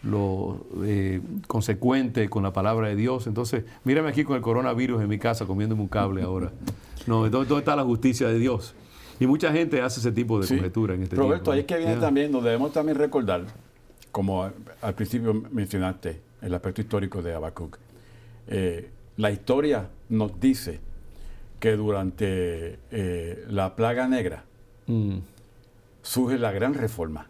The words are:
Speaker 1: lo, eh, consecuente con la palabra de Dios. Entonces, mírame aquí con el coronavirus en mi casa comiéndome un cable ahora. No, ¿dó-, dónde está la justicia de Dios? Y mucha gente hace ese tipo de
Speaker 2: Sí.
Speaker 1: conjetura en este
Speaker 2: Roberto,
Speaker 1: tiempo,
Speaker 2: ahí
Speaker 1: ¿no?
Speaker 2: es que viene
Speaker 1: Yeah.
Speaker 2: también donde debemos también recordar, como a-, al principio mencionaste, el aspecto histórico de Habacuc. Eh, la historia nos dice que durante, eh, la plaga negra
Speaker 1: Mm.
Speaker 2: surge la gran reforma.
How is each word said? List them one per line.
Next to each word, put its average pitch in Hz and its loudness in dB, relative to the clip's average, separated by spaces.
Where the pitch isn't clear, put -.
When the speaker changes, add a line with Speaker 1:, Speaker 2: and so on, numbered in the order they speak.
Speaker 1:
lo, 95 0
eh, 95 2
consecuente 120 2
con 101 0
la 95 0
palabra 107 2
de 104 0
Dios. 117 0
Entonces, 113 -2
mírame 147 2
aquí 143 2
con 139 0
el 120 0
coronavirus 120 2
en 104 2
mi 107 0
casa 113 0
comiéndome 104 0
un 98 -2
cable 98 0
ahora. 92 -2
No, 110 4
¿dó-, 131 2
dónde 143 2
está 147 2
la 143 2
justicia 120 2
de 113 4
Dios? 120 0
Y 127 4
mucha 151 4
gente 151 4
hace 127 -2
ese 117 0
tipo 113 2
de 95 0
Speaker 2:
Sí. 127 2
Speaker 1:
conjetura 95 0
en 92 -2
este 90 -2
Speaker 2:
Roberto, 139 2
Speaker 1:
tiempo, - -
Speaker 2:
ahí 135 4
Speaker 1:
¿no? - 4
Speaker 2:
es 143 -6
que 175 -2
viene 165 2
Speaker 1:
Yeah. 120 0
Speaker 2:
también 147 4
donde 120 2
debemos 131 2
también 156 2
recordar, 101 0
como 95 0
a-, 98 -6
al 101 -2
principio 113 0
mencionaste, 92 -4
el 90 -2
aspecto 92 -4
histórico 98 -2
de 85 -4
Habacuc. 80 -8
Eh, 90 -2
la 104 2
historia 123 0
nos 104 0
dice 127 0
que 113 2
durante, 95 -2
eh, 87 -4
la 98 0
plaga 120 2
negra 123 0
Speaker 1:
Mm. 107 2
Speaker 2:
surge 127 0
la 110 0
gran 120 2
reforma. 80 -4